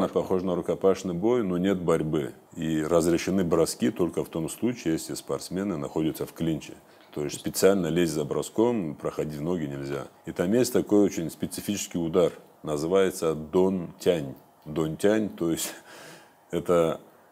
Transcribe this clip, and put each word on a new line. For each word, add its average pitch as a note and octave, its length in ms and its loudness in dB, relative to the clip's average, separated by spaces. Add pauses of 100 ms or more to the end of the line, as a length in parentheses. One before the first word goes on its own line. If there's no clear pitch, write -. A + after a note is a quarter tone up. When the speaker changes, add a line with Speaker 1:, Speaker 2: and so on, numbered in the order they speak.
Speaker 1:
рукопашный. F2 160 0
Speaker 2:
похоже F#2 240 -2
на F2+ 100 0
рукопашный F2+ 580 0
бой, A2+ 300 2
но F2+ 120 -2
нет F#2 220 2
борьбы. D#2 540 0 (240)
И D#2+ 260 0
разрешены E2+ 600 2
броски E2 460 2
только E2 340 -2
в - 40 -16
том D#2+ 200 -4
случае, - 460 -2
если D2+ 200 -6
спортсмены F2 600 -4
находятся D2 500 -2
в - 60 -14
клинче. D#2+ 400 -4 (420)
То D2+ 80 -4
есть C#2+ 160 -6
специально F#2+ 480 2
лезть D#2+ 280 2
за D2+ 100 -2
броском, D#2 720 -2
проходить D2+ 420 -6
в C#2+ 40 -6
ноги E2 240 -2
нельзя. C#2 420 -8 (180)
И E2 60 -10
там F2+ 200 0
есть A#2+ 200 2
такой G#2 320 4
очень E2+ 260 -2
специфический - 680 -6
удар, E2 340 2 (320)
называется E2 720 0
дон-тянь. E2+ 1000 0 (300)
Дон-тянь, E2 640 0
то E2+ 240 -2
есть - 200 -4 (380)
<laughs> - 400 -20
это E2+ 500 2 (320)